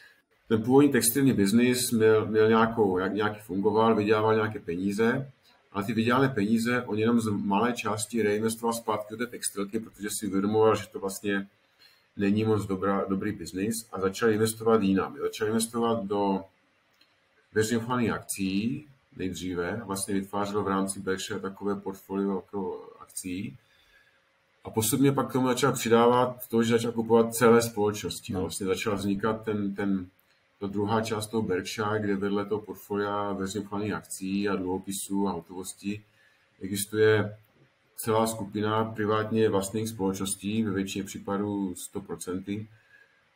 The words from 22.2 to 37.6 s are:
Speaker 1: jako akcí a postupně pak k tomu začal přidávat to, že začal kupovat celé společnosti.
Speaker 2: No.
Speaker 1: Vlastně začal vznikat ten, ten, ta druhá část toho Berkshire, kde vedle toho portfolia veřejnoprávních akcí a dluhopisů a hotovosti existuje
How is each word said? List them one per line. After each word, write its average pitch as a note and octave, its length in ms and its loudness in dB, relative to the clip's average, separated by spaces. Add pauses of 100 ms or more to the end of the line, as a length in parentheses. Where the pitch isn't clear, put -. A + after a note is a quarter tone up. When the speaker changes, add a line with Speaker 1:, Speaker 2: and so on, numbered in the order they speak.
Speaker 1:
jako F#2 540 -8 (120)
akcí F#2 560 -10 (1080)
a G2 60 -12
postupně C3 420 2
pak C3+ 180 0
k - 20 -14
tomu C3 140 2
začal B2+ 260 2
přidávat A#2+ 760 4
to, A2+ 140 2
že A#2 100 2
začal A#2 200 2
kupovat A2+ 420 2
celé A#2 280 6
společnosti. G#2 720 -4
Speaker 2:
No. F#2 80 -4
Speaker 1:
Vlastně F2 260 -4
začal F#2+ 300 -2
vznikat G2+ 480 -2
ten, G#2 300 -2
ten, G2 320 -2 (540)
ta G2+ 60 -6
druhá G#2 340 0
část A2 260 -4
toho A2+ 160 -2
Berkshire, G2+ 580 -2
kde G2+ 160 -2
vedle G2+ 280 -2
toho G#2 160 -4
portfolia G2+ 720 -4
veřejnoprávních G2 600 -6
akcí F#2+ 560 -4
a F#2+ 80 -2
dluhopisů F#2+ 720 -4
a F#2 40 -4
hotovosti F#2 720 -10 (580)
existuje G#2 760 2 (600)